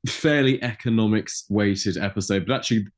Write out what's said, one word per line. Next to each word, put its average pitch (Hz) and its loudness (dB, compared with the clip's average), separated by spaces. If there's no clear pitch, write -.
fairly 139 2
economics 113 0
weighted 98 0
episode, 98 -2
but 127 0
actually 110 -2